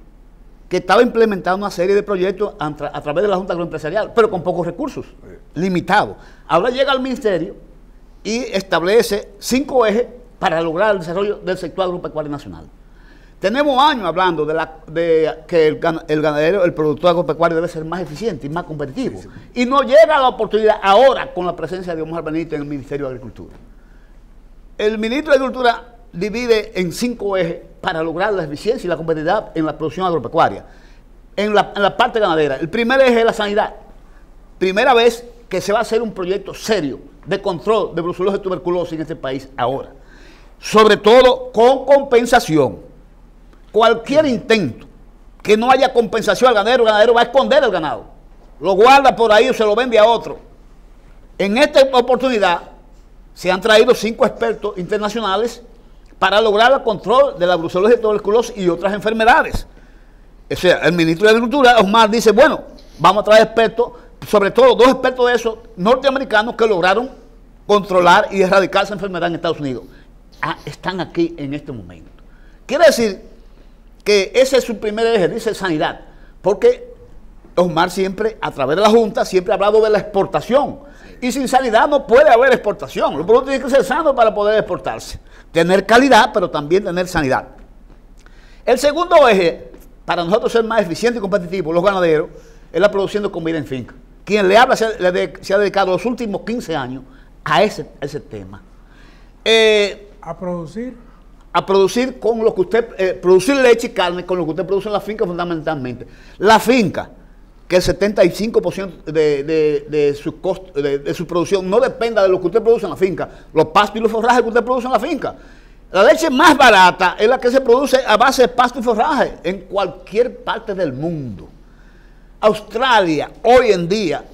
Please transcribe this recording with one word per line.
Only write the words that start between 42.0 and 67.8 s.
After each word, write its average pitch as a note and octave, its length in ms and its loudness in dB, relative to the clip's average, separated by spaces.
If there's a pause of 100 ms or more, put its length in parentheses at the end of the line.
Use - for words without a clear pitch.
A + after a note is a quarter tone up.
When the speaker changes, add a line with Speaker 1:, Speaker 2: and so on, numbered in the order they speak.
Speaker 1:
Cualquier A#3 540 2
intento G#3+ 600 -2 (560)
que G#3+ 140 2
no A#3+ 140 2
haya C4 240 4
compensación A3 520 0
al B3 80 6
ganadero, A3+ 280 2
el A3 60 2
ganadero A3 260 4
va A#3 80 4
a - 20 4
esconder C4 400 2
el A3+ 60 2
ganado. D3 340 -4 (560)
Lo F3+ 140 0
guarda B3+ 420 6
por A3 160 2
ahí A#3 160 4
o A#3 60 0
se A3+ 100 -2
lo G#3 100 2
vende A#3 240 0
a G#3 60 6
otro. G3+ 340 0 (1000)
En G3 180 -2
esta D4 240 2 (160)
oportunidad A#3+ 640 0 (720)
se - 180 -6
han F#3 120 -2
traído A3 320 4
cinco A#3 320 -2
expertos G#3 500 -4
internacionales G#3 840 -4 (560)
para F#3+ 240 2
lograr A3 280 4
el C4+ 120 2
control A#3 560 0
de E3+ 80 0
la F3+ 100 2
brucelosis, F#3+ 420 2
tuberculosis G#3+ 600 -2
y F#3 100 -2
otras E3+ 240 -2
enfermedades. A3 720 0 (880)
O - 20 -6
sea, E3 260 2
el D3+ 120 0
ministro E3 320 0
de G#3+ 60 8
Agricultura, A#3+ 480 4
Osmar, G#3+ 320 4
dice, A3+ 200 2
"Bueno, A#3 300 4 (380)
vamos F#3 240 2
a - 20 0
traer G#3+ 200 8
expertos", A3 480 0 (360)
sobre G3 220 2
todo A#3+ 240 6
dos A3+ 140 6
expertos B3+ 400 0
de B3 40 2
esos A3+ 240 -2 (200)
norteamericanos A#3+ 800 0
que A3+ 100 0
lograron G3 420 0 (580)
controlar F#3 680 4